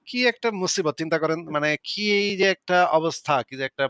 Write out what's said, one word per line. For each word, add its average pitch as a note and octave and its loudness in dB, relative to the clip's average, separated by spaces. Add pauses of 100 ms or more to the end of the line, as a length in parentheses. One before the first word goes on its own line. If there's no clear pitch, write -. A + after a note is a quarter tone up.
কি B3 -2
একটা A#3 0
মুসিবত, F#3 -2
চিন্তা D#3+ 0
করেন, D#3+ -2
মানে D3+ 0
কি G#3 -2
এই G3+ 0
যে F#3+ 2
একটা F3+ 2
অবস্থা, D#3 0
কি C3 -16
যে C3+ -6
একটা C3+ -2